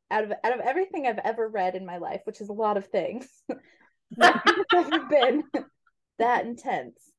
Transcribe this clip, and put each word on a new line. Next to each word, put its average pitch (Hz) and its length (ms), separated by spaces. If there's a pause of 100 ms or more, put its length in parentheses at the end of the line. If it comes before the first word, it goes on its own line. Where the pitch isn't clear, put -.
(120)
out 214 140
of, 208 80 (120)
out 226 80
of 240 80
everything 311 460
I've 220 180
ever 220 240
read 190 260
in 185 120
my 175 120
life, - 260
which 208 180
is 202 80
a - 20
lot 208 240
of 202 120
things, 196 380 (220)
<laughs> - 680
nothing's 359 480 (100)
ever 320 320
been 277 380 (100)
<laughs> - 640
that 233 280
intense. 196 540 (180)